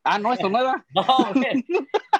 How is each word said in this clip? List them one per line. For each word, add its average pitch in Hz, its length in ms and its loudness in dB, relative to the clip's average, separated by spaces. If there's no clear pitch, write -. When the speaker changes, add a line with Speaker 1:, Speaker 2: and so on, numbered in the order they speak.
Speaker 1:
Ah, 175 160 0
no, 214 140 -2
eso 196 160 -2
no 208 140 0
era. 262 280 -2
Speaker 2:
<laughs> 135 40 -20
No, 190 80 2
hombre. 262 600 0